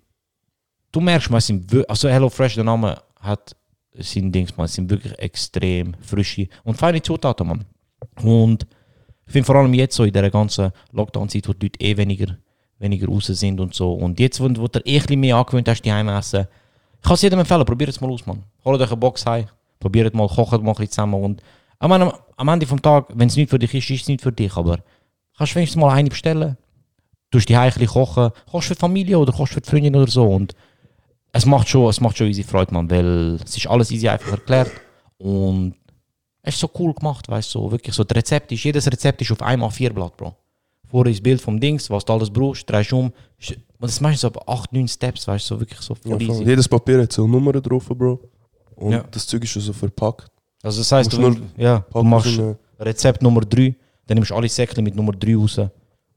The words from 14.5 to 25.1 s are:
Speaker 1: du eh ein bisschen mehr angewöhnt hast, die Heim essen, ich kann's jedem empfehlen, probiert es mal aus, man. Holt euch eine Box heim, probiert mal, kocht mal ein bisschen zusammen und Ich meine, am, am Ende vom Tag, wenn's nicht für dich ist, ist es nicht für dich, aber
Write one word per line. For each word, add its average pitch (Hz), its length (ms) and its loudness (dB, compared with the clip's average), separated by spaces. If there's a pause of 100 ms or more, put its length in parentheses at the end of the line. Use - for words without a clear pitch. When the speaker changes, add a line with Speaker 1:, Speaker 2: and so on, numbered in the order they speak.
Speaker 1:
du 117 120 -4
eh 139 160 -2
ein 151 60 2
bisschen 143 180 0
mehr 127 160 2
angewöhnt 123 320 0
hast, 113 140 0
die 110 100 0
Heim 107 160 -2
essen, 101 380 -2 (540)
ich - 60 -8
kann's 175 160 4
jedem 190 180 4
empfehlen, 165 240 2
probiert 123 260 -2
es - 100 -12
mal 131 100 -4
aus, 123 160 -10
man. 98 160 -10 (220)
Holt 135 160 2
euch 127 80 0
eine 117 80 -6
Box 120 300 -2
heim, 117 200 -2 (320)
probiert 110 360 2
mal, 107 140 2
kocht 113 340 0
mal 107 80 0
ein 107 40 0
bisschen 104 160 -6
zusammen 101 320 -2
und 101 200 -4 (380)
Ich 151 80 0
meine, 185 240 4
am, - 60 -14 (180)
am 135 120 -2
Ende 160 180 2
vom 131 160 -2
Tag, 147 320 4
wenn's 117 220 2
nicht 147 140 2
für 135 80 4
dich 120 160 -2
ist, 131 160 -4
ist 131 120 -4
es - 60 -8
nicht 139 120 -2
für 127 120 -2
dich, 104 240 -2
aber 85 220 0 (580)